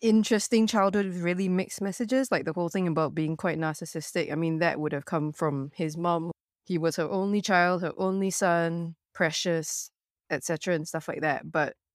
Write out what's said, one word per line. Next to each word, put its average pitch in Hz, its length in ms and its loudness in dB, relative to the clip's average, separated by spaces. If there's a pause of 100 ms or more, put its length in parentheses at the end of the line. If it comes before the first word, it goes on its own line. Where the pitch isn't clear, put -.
interesting 220 640 4
childhood 202 380 4
with 180 160 -4
really 180 280 0
mixed 185 320 0
messages, 247 500 -2
like 143 140 2
the 156 80 -2
whole 170 160 -2
thing 185 180 0
about 156 280 0
being 156 220 -2
quite 165 200 -2
narcissistic. 160 720 -4
I 147 40 -4
mean, 165 240 0
that 170 200 2
would 151 120 -2
have 143 140 -4
come 151 260 -2
from 143 420 -4
his 160 240 -4
mom. 170 340 -2 (340)
He 180 120 -2
was 160 200 0
her 156 120 -2
only 196 320 0
child, 180 400 4
her 170 160 -4
only 190 340 0
son, 170 640 0 (180)
precious, 165 760 -2 (400)
et 147 140 -4
cetera, 175 320 -2
and 156 120 -4
stuff 160 200 -6
like 156 140 -8
that. 156 300 -2
But 151 240 0 (200)